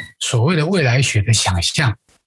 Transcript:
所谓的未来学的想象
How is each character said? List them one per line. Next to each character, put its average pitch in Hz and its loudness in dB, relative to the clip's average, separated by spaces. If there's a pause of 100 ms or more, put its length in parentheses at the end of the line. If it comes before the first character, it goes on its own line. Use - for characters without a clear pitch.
(200)
所 113 0
谓 165 2
的 151 0
未 180 0
来 131 2
学 113 0
的 104 0
想 92 0
象 120 -2 (300)